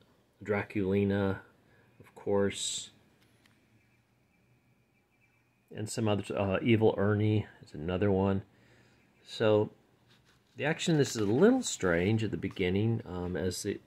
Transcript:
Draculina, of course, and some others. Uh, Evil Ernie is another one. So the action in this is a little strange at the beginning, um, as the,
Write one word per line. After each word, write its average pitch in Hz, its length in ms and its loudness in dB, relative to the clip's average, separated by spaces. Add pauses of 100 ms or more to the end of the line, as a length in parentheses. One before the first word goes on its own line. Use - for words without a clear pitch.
(420)
Draculina, 98 960 0 (640)
of - 160 -20
course, - 760 -2 (2750)
and 107 160 -8
some 113 200 -2
others. 104 240 -2
Uh, 95 280 0
Evil 110 380 4
Ernie 104 480 2 (160)
is - 100 -20
another 90 380 -2
one. 98 320 2 (800)
So 107 480 2 (840)
the 117 80 -6
action 160 300 0
in 151 40 4
this 131 160 2
is 113 80 -2
a - 100 2
little 226 300 4
strange 95 640 0
at - 80 -4
the 87 40 -6
beginning, 98 720 -2
um, 90 300 -8
as 92 260 -4
the, - 240 -6